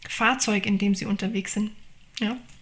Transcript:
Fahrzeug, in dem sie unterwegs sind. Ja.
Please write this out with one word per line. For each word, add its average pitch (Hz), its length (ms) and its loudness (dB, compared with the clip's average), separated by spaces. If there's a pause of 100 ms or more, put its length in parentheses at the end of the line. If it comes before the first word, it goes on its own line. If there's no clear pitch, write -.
Fahrzeug, 226 580 2
in 202 120 2
dem 202 180 4
sie - 80 -2
unterwegs 202 500 -2
sind. 214 160 -2 (480)
Ja. 226 180 -2 (260)